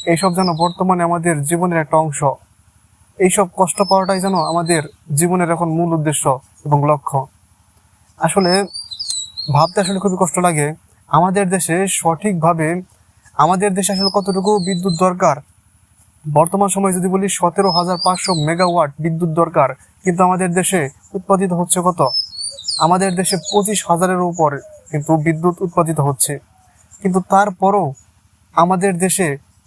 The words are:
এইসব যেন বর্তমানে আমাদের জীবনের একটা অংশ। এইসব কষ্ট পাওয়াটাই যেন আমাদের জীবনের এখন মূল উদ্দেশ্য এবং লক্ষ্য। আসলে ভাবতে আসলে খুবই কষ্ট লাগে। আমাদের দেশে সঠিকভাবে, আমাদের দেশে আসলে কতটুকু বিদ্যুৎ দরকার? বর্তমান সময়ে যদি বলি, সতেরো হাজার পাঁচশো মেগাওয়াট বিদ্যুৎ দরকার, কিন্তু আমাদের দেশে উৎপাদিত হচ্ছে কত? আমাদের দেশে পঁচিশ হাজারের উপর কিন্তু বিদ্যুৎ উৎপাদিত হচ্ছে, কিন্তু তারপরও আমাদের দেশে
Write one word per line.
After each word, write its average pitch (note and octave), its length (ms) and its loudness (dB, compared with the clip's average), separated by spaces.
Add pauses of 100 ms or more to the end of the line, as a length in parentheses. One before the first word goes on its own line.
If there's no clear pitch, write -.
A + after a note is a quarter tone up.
এইসব E3+ 280 2
যেন F#3 220 0
বর্তমানে F3 460 0
আমাদের E3+ 400 0
জীবনের E3+ 360 0
একটা D#3+ 180 0
অংশ। D#3 280 0 (920)
এইসব F#3 380 2
কষ্ট F#3+ 260 0
পাওয়াটাই F#3+ 380 2
যেন F#3+ 140 0
আমাদের E3 480 0 (320)
জীবনের F3 360 0
এখন E3 180 -2
মূল E3 260 -2
উদ্দেশ্য D3 460 0 (240)
এবং D3 240 2
লক্ষ্য। C#3+ 380 -2 (920)
আসলে F#3+ 460 2 (880)
ভাবতে E3 280 2
আসলে F#3+ 180 -2
খুবই F#3 220 -2
কষ্ট F3+ 180 0
লাগে। D#3 360 0 (340)
আমাদের F#3 400 2
দেশে F#3 400 0
সঠিকভাবে, E3+ 960 0 (520)
আমাদের F#3 400 2
দেশে G3 180 -2
আসলে F#3+ 220 -2
কতটুকু G3 440 0
বিদ্যুৎ F#3 420 -2
দরকার? F3+ 360 2 (960)
বর্তমান E3+ 360 2
সময়ে G3 240 0
যদি F#3 160 0
বলি, F#3+ 200 0
সতেরো F#3+ 420 0
হাজার F3 340 0
পাঁচশো F#3 300 0
মেগাওয়াট E3+ 640 0
বিদ্যুৎ E3 300 -2
দরকার, D#3+ 400 2 (360)
কিন্তু F#3 200 2
আমাদের F3+ 300 2
দেশে F3 340 0 (240)
উৎপাদিত F#3+ 400 0
হচ্ছে F3 320 0
কত? F3 240 2 (720)
আমাদের F3+ 360 2
দেশে F#3 220 -2
পঁচিশ G3+ 520 -2
হাজারের F3+ 320 0
উপর E3+ 380 0 (320)
কিন্তু D3+ 260 0
বিদ্যুৎ E3 460 0
উৎপাদিত E3 380 -2
হচ্ছে, C#3 380 -2 (640)
কিন্তু F#3 180 0
তারপরও F#3+ 720 2 (640)
আমাদের F3+ 440 2
দেশে E3+ 380 0 (300)